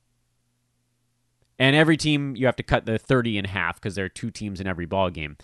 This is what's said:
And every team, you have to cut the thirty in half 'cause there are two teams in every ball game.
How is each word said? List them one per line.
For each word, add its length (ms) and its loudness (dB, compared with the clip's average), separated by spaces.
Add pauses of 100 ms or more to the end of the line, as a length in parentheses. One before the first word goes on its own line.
(1600)
And 160 6
every 220 6
team, 400 -2
you 100 0
have 100 2
to 60 -6
cut 240 2
the 120 0
thirty 400 0
in 80 -4
half 340 -4
'cause 140 -8
there 100 -4
are 40 -4
two 220 -10
teams 300 -8
in 60 -6
every 200 -4
ball 240 0
game. 340 -10